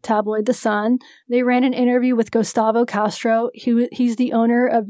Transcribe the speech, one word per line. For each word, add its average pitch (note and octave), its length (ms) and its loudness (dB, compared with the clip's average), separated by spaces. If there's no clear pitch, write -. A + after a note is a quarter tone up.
tabloid G#3+ 440 -2
The B3 80 0
Sun. A3 460 0
They B3 140 0
ran B3 200 2
an C4 80 2
interview B3 460 0
with A3 140 -2
Gustavo A3 520 0
Castro. A3+ 680 -2
He - 180 -4
w-, A#3 220 2
he's A#3+ 240 0
the B3 160 0
owner A#3 340 2
of A3+ 220 0